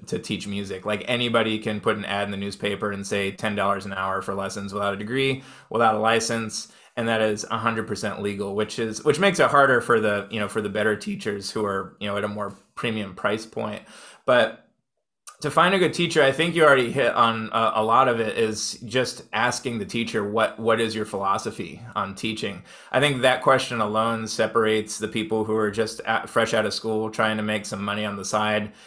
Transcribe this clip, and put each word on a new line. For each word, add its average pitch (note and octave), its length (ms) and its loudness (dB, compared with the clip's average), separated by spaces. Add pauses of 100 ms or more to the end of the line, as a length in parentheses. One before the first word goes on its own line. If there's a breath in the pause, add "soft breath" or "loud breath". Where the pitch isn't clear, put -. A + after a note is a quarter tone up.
to G#2+ 120 -6
teach F#2+ 300 -6
music. G2 380 -6
Like, G#2 200 -2
anybody A2+ 520 2
can G#2+ 240 -4
put G#2 160 0
an G2+ 80 -8
ad G2+ 180 0
in G2+ 60 -6
the G2 80 -6
newspaper G2+ 540 -4
and G2 140 -6
say G2 240 -2
ten G#2 240 -4
dollars G2+ 300 0
an G2 80 -8
hour F#2+ 300 -2
for G2 100 -6
lessons G2 400 -6
without G2+ 220 0
a - 20 -8
degree, C3 460 -2 (260 loud breath)
without A2+ 260 4
a G#2+ 40 -2
license, A2+ 760 0 (240 soft breath)
and A#2 100 -2
that A2+ 140 2
is G#2+ 300 0
a A2+ 80 -2
hundred A2 280 -2
percent G2+ 360 -6
legal, G2+ 320 -4
which G#2+ 240 -2
is, A2 260 -4
which D3 160 2
makes F#3+ 180 2
it - 120 6
harder C3+ 320 6
for A#2 180 4
the, G2+ 300 0
you A2 100 -4
know, G2+ 80 -2
for G#2+ 140 -2
the G2+ 80 -2
better G#2 260 2
teachers G2+ 540 -6
who G#2+ 160 -4
are, F#2+ 340 -6
you G#2 60 -6
know, G2+ 100 -2
at G2+ 80 -2
a G#2 40 -2
more G#2 280 -8 (180)
premium G#2+ 400 -4
price G#2+ 300 -2
point. A2 380 -8 (420 loud breath)
But A#2+ 380 4 (800)
to D3 100 -4
find F3+ 240 6
a F#3+ 40 4
good E3 140 4
teacher, E3 300 2
I C3+ 100 6
think E3 220 0
you E3 100 4
already B2+ 260 6
hit B2 220 2
on A2+ 400 2
a, A2+ 220 4
a A2 100 2
lot B2 240 6
of A#2 100 2
it, A2 200 -2
is A2 480 -2
just A#2+ 380 -2 (100)
asking A#2 440 0
the G2+ 60 -4
teacher, A2 420 -2
"What, G#2+ 320 0
what A2+ 220 2
is A2+ 140 0
your G#2+ 100 -2
philosophy G2 800 -4 (120)
on G2 200 -4
teaching?" G#2 480 -6 (300 loud breath)
I C3 80 4
think C#3 200 2
that B2+ 220 4
question B2+ 400 2
alone A2 440 0
separates A2 720 0
the G#2+ 100 -4
people A2 360 -2
who G#2+ 100 -2
are G#2+ 160 0
just G#2+ 320 -4
at, - 280 -2
fresh A2+ 240 2
out A2 100 2
of G2+ 80 -2
school A2 380 -2
trying A2 260 0
to G#2+ 60 -4
make G#2+ 240 -2
some G2+ 180 -6
money G#2 220 -4
on G2+ 100 -6
the F#2+ 80 -8
side G#2+ 480 0 (140 loud breath)